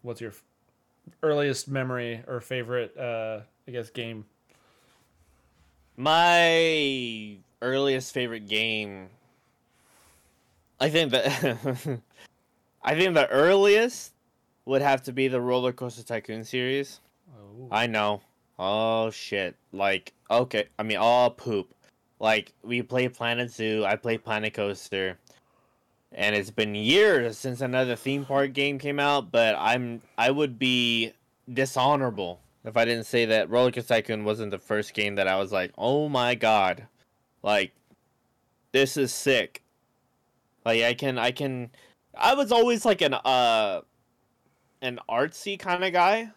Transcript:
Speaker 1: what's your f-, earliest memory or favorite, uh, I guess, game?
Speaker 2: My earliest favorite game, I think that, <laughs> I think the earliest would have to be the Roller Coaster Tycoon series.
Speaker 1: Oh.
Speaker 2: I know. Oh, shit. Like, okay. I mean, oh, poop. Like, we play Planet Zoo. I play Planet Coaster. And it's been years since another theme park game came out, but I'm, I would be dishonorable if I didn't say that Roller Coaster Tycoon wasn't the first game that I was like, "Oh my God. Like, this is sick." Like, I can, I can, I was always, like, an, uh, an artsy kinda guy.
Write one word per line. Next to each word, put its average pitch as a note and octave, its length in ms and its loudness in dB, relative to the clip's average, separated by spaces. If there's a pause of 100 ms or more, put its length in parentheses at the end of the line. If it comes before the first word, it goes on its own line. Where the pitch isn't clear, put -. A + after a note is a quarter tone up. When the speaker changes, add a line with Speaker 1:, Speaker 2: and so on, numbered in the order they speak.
Speaker 1:
what's A#2+ 180 -12
your A#2 100 -12
f-, - 140 -20 (760)
earliest D3 460 -2
memory B2+ 580 -6
or B2 140 -8
favorite, A#2+ 560 -6
uh, A2+ 440 -6 (260)
I C3+ 40 -18
guess, A#2+ 200 -10
game? A2+ 360 -10 (1700)
Speaker 2:
My D3+ 1400 2 (260)
earliest C3 500 0
favorite A2+ 360 -6
game, G#2+ 600 -4 (1700)
I C#3+ 120 2
think D3+ 220 0
that, B2+ 120 0
<laughs> C3 1600 -6
I C#3 120 0
think F3 200 2
the D3 140 4
earliest G3+ 840 4 (540)
would C3+ 160 2
have C#3 220 2
to C3 80 -10
be C3+ 160 0
the B2+ 120 0
Roller B2+ 320 0
Coaster B2 300 -10
Tycoon A2+ 420 -8
series. C3 560 -6 (340)
Speaker 1:
Oh. A2 360 -20
Speaker 2:
I A2 160 2
know. G#2 340 0 (380)
Oh, A2+ 520 0
shit. G2 460 -6 (160)
Like, G2 400 -2 (180)
okay. A#2 380 0 (100)
I G#2+ 40 -4
mean, G#2+ 180 -2
oh, A#2+ 300 4
poop. G#2+ 440 -6 (460)
Like, A2 320 0 (100)
we A#2+ 200 -6
play B2+ 260 -2
Planet A#2+ 420 -6
Zoo. A2 340 -2
I G#2 120 0
play A2+ 220 -4
Planet G#2+ 360 -4
Coaster. G2 640 -6 (920)
And G#2 220 0
it's G#2 160 -2
been G#2+ 240 -2
years B2+ 640 4
since B2 240 -8
another B2+ 360 -2
theme C#3 280 -6
park C#3 280 0
game C#3 260 -2
came C#3+ 220 -4
out, C#3+ 300 0
but A#2 280 4
I'm, A#2 420 -2 (160)
I A#2+ 140 2
would C#3 280 -2
be A#2+ 540 0 (400)
dishonorable B2+ 880 0 (240)
if A2 120 -4
I A#2 80 4
didn't A#2 200 -2
say A#2 220 0
that G#2+ 240 2
Roller B2 200 4
Coaster A#2+ 240 -2
Tycoon G#2+ 300 -2
wasn't G#2+ 260 -2
the G2 80 -6
first G#2+ 360 -4
game G#2 220 -2
that F#2+ 120 2
I F#2+ 80 2
was G2 160 -2
like, F#2 240 -2
"Oh C#3+ 320 0
my B2 260 0
God. G#2+ 520 2 (560)
Like, G2+ 300 0 (1000)
this C3+ 240 2
is C3+ 160 0
sick." - 500 -2 (1040)
Like, A2+ 160 2
I A#2+ 120 2
can, C3 220 -4
I B2 140 0
can, B2+ 400 -6 (440)
I B3 200 2
was C#4 180 0
always, A#3 320 4
like, G#3 160 4
an, C#3 140 2
uh, A2+ 680 2 (1000)
an B2 160 -6 (100)
artsy D#3 500 -2
kinda F3+ 340 -2
guy. G3+ 440 2